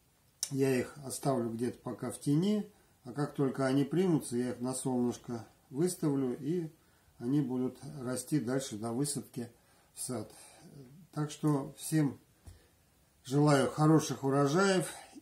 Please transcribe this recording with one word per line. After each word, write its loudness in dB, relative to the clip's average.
я 2
их -2
оставлю -2
где-то -4
пока -8
в -10
тени. 2
А -12
как -4
только 0
они 4
примутся, 2
я 0
их -6
на -2
солнышко -2
выставлю, 0
и -2
они 0
будут -2
расти -2
дальше -4
до -4
высадки -4
в -14
сад. -8
Так -4
что 0
всем 0
желаю 4
хороших 4
урожаев 4